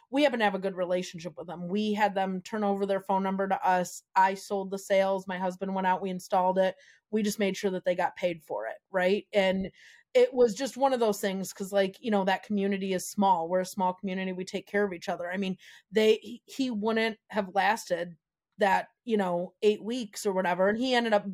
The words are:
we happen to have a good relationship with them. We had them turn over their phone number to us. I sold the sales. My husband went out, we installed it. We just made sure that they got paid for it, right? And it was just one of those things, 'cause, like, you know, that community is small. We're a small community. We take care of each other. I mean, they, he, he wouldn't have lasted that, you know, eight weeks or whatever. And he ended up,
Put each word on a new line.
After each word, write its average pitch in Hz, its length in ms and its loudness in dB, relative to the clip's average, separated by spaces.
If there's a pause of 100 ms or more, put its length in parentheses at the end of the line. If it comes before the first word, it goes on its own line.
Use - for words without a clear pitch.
we 277 140 2
happen 247 160 2
to 220 60 2
have 196 100 2
a 190 40 -2
good 185 160 -4
relationship 180 640 -4
with 170 80 -12
them. 175 220 -10
We 208 260 0
had 202 220 2
them 190 260 -2
turn 214 220 -6
over 202 240 0
their 196 120 0
phone 190 220 0
number 190 260 0
to 190 200 0
us. 180 340 0 (140)
I 190 180 4
sold 190 380 -6
the 196 80 -6
sales. 190 480 0
My 185 100 -6
husband 190 380 -4
went 185 100 0
out, 185 160 2
we 196 80 -4
installed 185 480 0
it. 185 180 2 (360)
We 214 100 0
just 208 160 -2
made 190 180 0
sure 202 140 -2
that 185 160 -4
they 180 80 2
got 175 220 -2
paid 175 260 -2
for 107 240 -8
it, - 120 -10 (120)
right? 185 440 0
And 190 360 2 (460)
it 247 180 6
was 240 220 4
just 262 220 -6
one 262 160 2
of 247 60 0
those 214 220 2
things, 190 320 -4
'cause, 190 180 -8
like, 196 280 2
you 240 100 -6
know, 202 160 2
that 190 160 0
community 196 520 -2
is 180 140 -4
small. 185 400 2
We're 185 120 0
a 185 60 -2
small 185 280 -2
community. 190 380 -6
We 185 140 -8
take - 200 -8
care 208 180 0
of 196 100 -2
each 175 160 -12
other. 175 220 -6
I 185 60 -6
mean, 190 200 -4 (340)
they, 220 320 6
he, 226 220 -14
he 262 260 -4
wouldn't 220 560 -2
have 190 260 -4
lasted 185 640 0 (420)
that, 190 300 2 (180)
you 226 100 -2
know, 180 460 0
eight 214 220 2
weeks 226 420 -6
or 202 80 0
whatever. 185 360 2
And 220 100 0
he 254 160 0
ended 233 180 2
up, 202 200 2